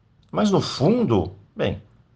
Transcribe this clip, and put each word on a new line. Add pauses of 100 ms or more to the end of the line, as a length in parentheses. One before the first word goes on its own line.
(300)
Mas
no
fundo, (180)
bem, (340)